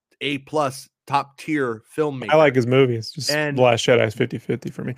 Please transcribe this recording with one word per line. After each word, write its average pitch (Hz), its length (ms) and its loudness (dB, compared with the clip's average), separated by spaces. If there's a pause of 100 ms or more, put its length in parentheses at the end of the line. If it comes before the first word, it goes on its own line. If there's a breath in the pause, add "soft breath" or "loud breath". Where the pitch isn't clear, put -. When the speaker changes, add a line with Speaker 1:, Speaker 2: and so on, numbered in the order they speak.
(200)
Speaker 1:
A 139 200 -4
plus 135 500 -4 (180)
top 139 300 -4
tier 131 440 -4 (160)
filmmaker. 139 340 -4
Speaker 2:
I 151 60 6
like 143 180 4
his 120 120 2
movies. 123 440 2
Just 143 200 -6
Speaker 1:
And 147 260 -2
Speaker 2:
The 127 60 2
Last 120 220 4
Jedi 117 200 4
is 110 80 -4
fifty - 240 -4
fifty - 320 -8
for - 140 -12
me. 127 140 -8